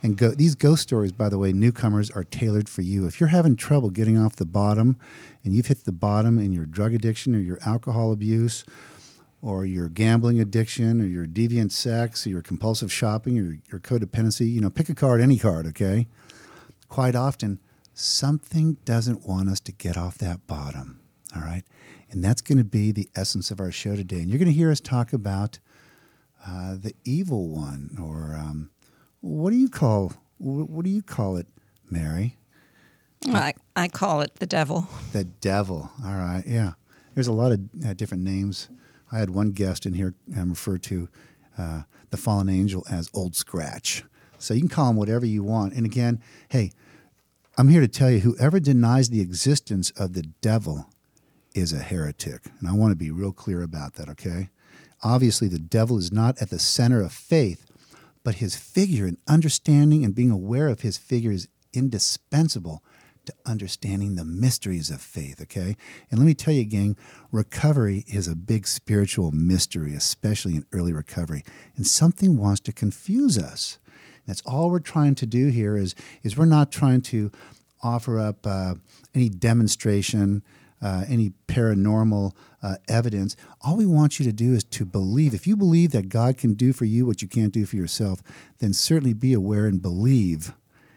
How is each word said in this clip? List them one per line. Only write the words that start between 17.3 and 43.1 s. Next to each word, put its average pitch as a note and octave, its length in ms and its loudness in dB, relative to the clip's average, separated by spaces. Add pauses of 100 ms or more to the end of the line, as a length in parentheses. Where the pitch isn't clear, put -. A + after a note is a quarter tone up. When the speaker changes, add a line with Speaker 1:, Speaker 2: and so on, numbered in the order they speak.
Speaker 1:
something D#3 880 -2
doesn't A#2 420 -2
want F#2+ 220 -2
us F#2+ 120 -2
to - 120 -14
get F2 240 -6
off F2 220 -6
that F2+ 280 -6
bottom, C#2 540 -10 (340)
all F2 60 -8
right? E2 240 -8 (460)
And F#2 120 -6
that's G2+ 200 0
gonna C3+ 220 4
be G#2 280 0
the G2+ 240 -4
essence F#2+ 340 -4
of G2 100 -10
our F2+ 120 -6
show G2+ 240 -6
today. F#2 240 -6
And E2+ 80 -4
you're A2+ 100 0
gonna F3 120 4
hear D#3+ 200 4
us D3 100 0
talk A#2+ 340 -2
about, G2+ 440 -2 (920)
uh, F#2 280 -10
the F#2+ 180 -10 (100)
evil C3 440 -4
one, D2 520 -10
or, D#2 360 -8
um, D#2 340 -10 (500)
what D#3 300 -4
do A#3 60 2
you C4 120 4
call, G#2 440 2 (260)
wh-, D3 320 -6
what D#3+ 140 -8
do F#3 80 -2
you G3+ 100 -2
call F#2+ 340 -4
it, F2 120 -8 (420)
Mary? E2+ 460 -4 (880)
Speaker 2:
I, F#3 280 0 (200)
I F3 140 -2
call D#3+ 320 -2
it - 160 -6
the F#3 100 -6
devil. D#3+ 400 -2 (260)
Speaker 1:
The G2+ 120 -2
devil. F#2+ 640 -4 (140)
All G2 100 -6
right. F2+ 320 -4
Yeah. A2+ 280 -2 (400)
There's C3 120 0
a A#2+ 60 0
lot A#2 180 2
of, G#2 100 2 (240)
uh, G#2 100 -4
different F#2+ 280 -6
names. G2 460 -4 (420)
I A2+ 80 -6
had G#2 120 -2
one G2+ 200 0
guest G2 360 -4
in F#2 80 -4
here, F#2 200 -4 (220)
um, F2+ 140 -2
refer F#2 280 -6
to, F2+ 300 -6 (500)
uh, D#2+ 240 -6 (280)
the - 60 -8
fallen G2+ 320 0
angel F#2+ 400 0
as E2+ 240 -6